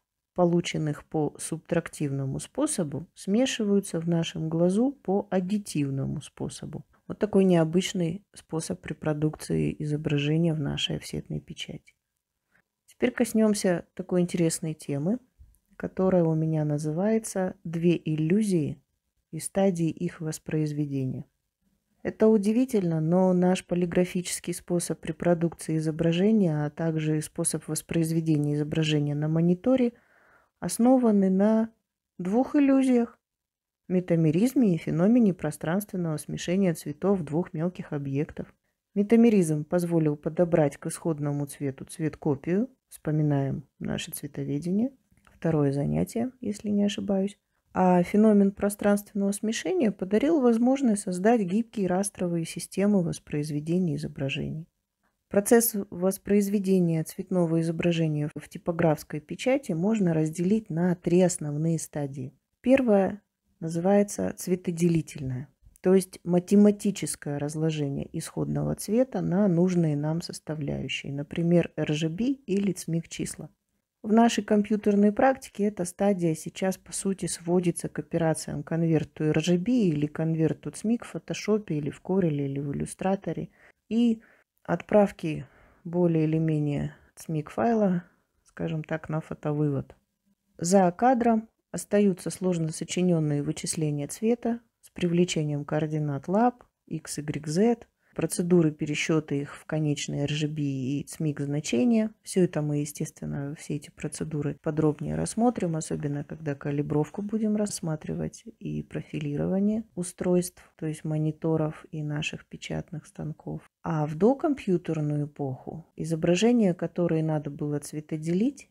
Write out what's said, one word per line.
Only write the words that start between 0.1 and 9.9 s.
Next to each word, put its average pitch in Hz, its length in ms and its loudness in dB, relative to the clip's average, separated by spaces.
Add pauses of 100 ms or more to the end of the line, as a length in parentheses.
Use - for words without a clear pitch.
полученных 170 720 0
по 151 340 -4
субтрактивному 143 1000 -4
способу, 185 760 -4
смешиваются 202 880 0
в 165 80 -4
нашем 165 400 0
глазу 185 440 2
по 202 380 -4
аддитивному 147 920 -2
способу. - 640 -12 (200)
Вот - 120 -10
такой 202 260 2
необычный 175 880 2
способ - 540 -8
репродукции 151 920 -2
изображения 156 760 0